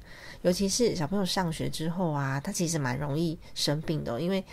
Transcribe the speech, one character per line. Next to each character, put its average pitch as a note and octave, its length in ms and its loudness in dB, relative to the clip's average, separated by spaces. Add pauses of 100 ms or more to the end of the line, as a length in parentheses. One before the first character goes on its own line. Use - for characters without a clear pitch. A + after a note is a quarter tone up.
(420)
尤 F3+ 100 6
其 F#3+ 160 2
是 G#3 260 4
小 D#3+ 100 0
朋 G3 140 2
友 G3 60 2
上 F3+ 280 2
学 C#3 160 -2
之 D#3+ 220 -2
后 E3+ 220 2
啊， C#3 260 0
他 G3 140 -4
其 F3 160 0
实 E3 100 0
蛮 C3 180 0
容 C#3+ 220 -2
易 E3 180 0 (200)
生 D3+ 260 0
病 D3 220 -2
的 A#2 100 -2
哦， B2 60 -2
因 E3+ 100 0
为 F#3+ 220 0